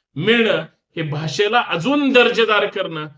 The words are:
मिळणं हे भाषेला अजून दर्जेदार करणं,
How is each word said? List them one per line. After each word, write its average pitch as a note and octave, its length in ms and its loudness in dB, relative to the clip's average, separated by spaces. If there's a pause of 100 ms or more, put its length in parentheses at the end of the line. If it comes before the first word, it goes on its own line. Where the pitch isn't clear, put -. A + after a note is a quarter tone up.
(140)
मिळणं F#3+ 500 2 (320)
हे E3 60 -6
भाषेला D#3+ 640 -2
अजून B3 440 0
दर्जेदार A3 540 2
करणं, E3 520 -6